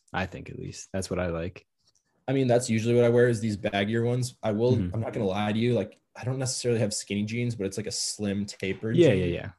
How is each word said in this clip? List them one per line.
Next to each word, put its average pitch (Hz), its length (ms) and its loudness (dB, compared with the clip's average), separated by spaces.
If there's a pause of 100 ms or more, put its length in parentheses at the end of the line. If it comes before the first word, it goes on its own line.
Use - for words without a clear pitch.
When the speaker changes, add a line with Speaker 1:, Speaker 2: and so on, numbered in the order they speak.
(140)
Speaker 1:
I 92 120 -2
think, - 240 -12
at - 80 -14
least. - 360 -12
That's 95 160 -4
what 92 80 -4
I 90 100 -2
like. 85 380 -6 (640)
Speaker 2:
I 135 40 0
mean, 135 140 2
that's 120 240 4
usually 113 240 2
what 120 100 6
I 120 60 6
wear 123 180 6
is 117 120 0
these 107 180 -2
baggier 104 460 0
ones. 123 380 -2
I 110 100 0
will, 120 240 4
Speaker 1:
Mm-hmm. 90 180 -2
Speaker 2:
I'm 110 60 -4
not 127 120 -4
gonna 113 140 -2
lie 104 260 0
to 107 60 0
you. 117 160 2
Like, 104 260 -2 (160)
I - 80 -10
don't 131 140 -4
necessarily 123 420 0
have 104 140 0
skinny 101 300 -2
jeans, 117 300 -2
but 104 120 -4
it's, 98 100 -6
like, 104 100 -6
a 104 60 -8
slim 101 540 -4
tapered 101 500 -4
Speaker 1:
Yeah, 165 140 8
Speaker 2:
jean. 98 80 4
Speaker 1:
yeah, 92 80 2
yeah. 87 320 -4